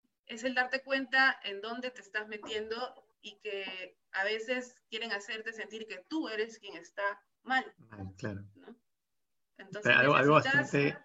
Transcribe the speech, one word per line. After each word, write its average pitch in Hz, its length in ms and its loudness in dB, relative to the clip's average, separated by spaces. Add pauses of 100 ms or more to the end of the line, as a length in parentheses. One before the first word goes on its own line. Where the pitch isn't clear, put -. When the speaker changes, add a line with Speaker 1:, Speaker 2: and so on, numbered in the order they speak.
(260)
Speaker 1:
es 233 180 -8
el 254 100 -2
darte 254 280 0
cuenta 269 600 2
en 196 180 -8
dónde 247 280 -6
te 233 120 -14
estás 214 260 -6
metiendo 220 680 -6 (280)
y 208 180 -18
que 190 580 -8 (140)
a 190 120 0
veces 220 520 -4 (140)
quieren 226 220 -6
hacerte 220 400 -8
sentir 214 340 -10
que 185 220 -12
tú 302 200 -4
eres 220 300 -4
quien 190 180 -14
está 202 440 -4 (220)
mal, 254 320 0 (160)
Speaker 2:
Mal, 98 260 -10
claro. 101 280 -6 (100)
Speaker 1:
¿no? 90 220 -20 (840)
Entonces, - 380 2
Speaker 2:
Pero - 20 8
algo, 139 160 8
algo 143 200 8
Speaker 1:
necesitas - 0 -
Speaker 2:
bastante, 143 720 4